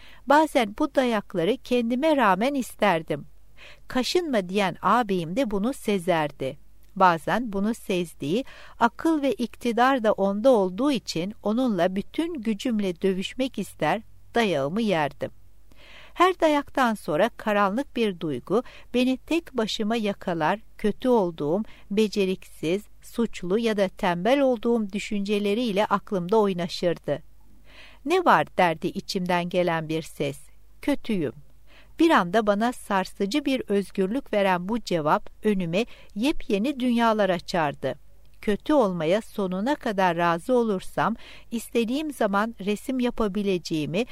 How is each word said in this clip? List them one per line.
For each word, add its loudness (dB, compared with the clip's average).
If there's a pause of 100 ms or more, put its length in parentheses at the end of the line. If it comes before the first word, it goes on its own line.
(280)
bazen 4
bu 0
dayakları 0
kendime 2
rağmen 4
isterdim. 0 (600)
"Kaşınma." 0
diyen 0
ağabeyim 0
de -2
bunu -2
sezerdi. -2 (380)
Bazen 2
bunu -2
sezdiği, -2 (340)
akıl 2
ve 2
iktidar 0
da 4
onda 2
olduğu 4
için -4 (100)
onunla 2
bütün -4
gücümle -2
dövüşmek -2
ister, -2 (340)
dayağımı 0
yerdim. -2 (840)
Her 4
dayaktan 2
sonra 0
karanlık 0
bir -2
duygu -2 (300)
beni 2
tek -4
başıma -2
yakalar, 0 (180)
kötü 0
olduğum, 2 (280)
beceriksiz, 0 (180)
suçlu -2
ya 0
da 2
tembel 0
olduğum 2
düşünceleriyle 0
aklımda 0
oynaşırdı. 0 (840)
"Ne 2
var?" 6 (100)
derdi 2
içimden -2
gelen 0
bir -2
ses. -6 (420)
"Kötüyüm." -2 (680)
Bir 6
anda 4
bana 2
sarsıcı -2
bir 0
özgürlük -2
veren 2
bu 0
cevap -2
önüme 0 (300)
yepyeni 0
dünyalar 2
açardı. -2 (460)
Kötü 0
olmaya 2
sonuna -2
kadar 0
razı 0
olursam, 0 (360)
istediğim -2
zaman 0
resim -4
yapabileceğimi, -2